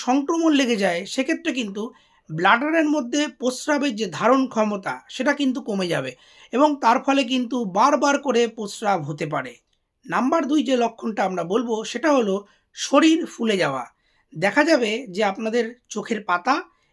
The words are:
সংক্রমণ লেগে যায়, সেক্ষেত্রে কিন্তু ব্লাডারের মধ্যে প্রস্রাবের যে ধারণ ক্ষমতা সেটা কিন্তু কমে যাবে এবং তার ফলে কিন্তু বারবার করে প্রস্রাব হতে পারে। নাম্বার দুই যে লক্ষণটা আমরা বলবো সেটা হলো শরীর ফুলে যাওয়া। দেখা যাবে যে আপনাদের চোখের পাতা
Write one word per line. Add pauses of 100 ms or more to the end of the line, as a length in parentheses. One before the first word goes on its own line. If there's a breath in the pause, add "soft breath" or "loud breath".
সংক্রমণ
লেগে
যায়,
সেক্ষেত্রে
কিন্তু (480 soft breath)
ব্লাডারের
মধ্যে (160)
প্রস্রাবের
যে
ধারণ
ক্ষমতা (140)
সেটা
কিন্তু
কমে
যাবে (400 soft breath)
এবং (120)
তার
ফলে
কিন্তু (140)
বারবার
করে
প্রস্রাব
হতে
পারে। (540)
নাম্বার
দুই
যে
লক্ষণটা
আমরা
বলবো (100)
সেটা
হলো (420 soft breath)
শরীর
ফুলে
যাওয়া। (480)
দেখা
যাবে (180)
যে
আপনাদের (240)
চোখের
পাতা (380)